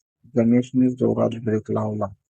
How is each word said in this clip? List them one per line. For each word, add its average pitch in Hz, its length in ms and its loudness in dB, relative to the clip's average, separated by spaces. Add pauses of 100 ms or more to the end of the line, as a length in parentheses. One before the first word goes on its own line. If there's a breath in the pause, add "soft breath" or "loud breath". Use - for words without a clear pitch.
(360)
गणेशने 123 540 2
जोरात 113 560 0
ब्रेक 110 260 -2
लावला, 107 340 -4 (280)